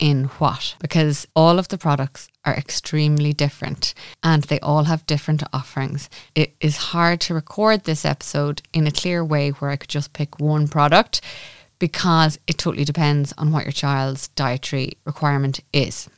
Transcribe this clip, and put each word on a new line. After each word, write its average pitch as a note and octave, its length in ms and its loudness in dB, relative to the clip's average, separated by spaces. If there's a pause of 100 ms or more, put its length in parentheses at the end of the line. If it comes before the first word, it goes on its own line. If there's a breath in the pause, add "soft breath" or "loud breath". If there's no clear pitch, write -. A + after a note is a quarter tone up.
in C#3+ 240 2 (140)
what, - 420 -2
because D3+ 440 0 (120)
all E3 200 6
of F#3 120 0
the F#3+ 100 -6
products C#3+ 500 -2 (160)
are D3 100 0
extremely D3 800 0
different - 600 -4 (300 loud breath)
and D#3 200 4
they D3 140 -2
all D3+ 240 2
have D#3+ 240 0
different D3 460 0
offerings. C3+ 580 -6 (240 loud breath)
It D#3 260 0
is D3+ 160 0
hard E3+ 440 0
to - 140 -2
record G#3 500 0
this D#3 200 -2
episode C#3+ 560 -2 (120)
in D#3 160 2
a - 20 2
clear F3 340 -2
way D3 260 0
where C#3 200 -4
I C#3+ 60 -2
could - 120 -12
just - 240 -6
pick - 280 -6
one D3+ 260 2
product, D3+ 540 4 (580 loud breath)
because D#3+ 720 2
it D#3+ 100 -2
totally - 260 -2
depends D3 540 0
on D3+ 140 2
what D3+ 120 0
your - 60 -6
child's C3+ 580 -2
dietary C3 760 -4
requirement C#3 560 -2 (120)
is. - 460 -2